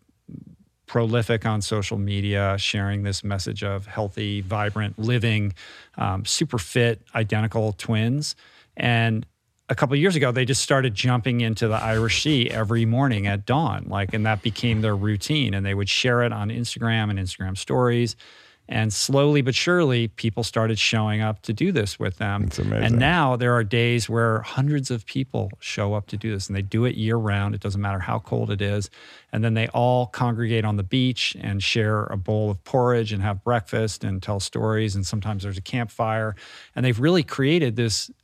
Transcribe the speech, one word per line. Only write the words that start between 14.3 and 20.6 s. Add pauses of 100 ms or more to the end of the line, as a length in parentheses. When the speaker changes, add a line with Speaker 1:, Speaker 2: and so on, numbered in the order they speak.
Speaker 1:
became
their
routine.
And
they
would
share
it
on
Instagram
and
Instagram
stories. (540)
And
slowly
but
surely,
people
started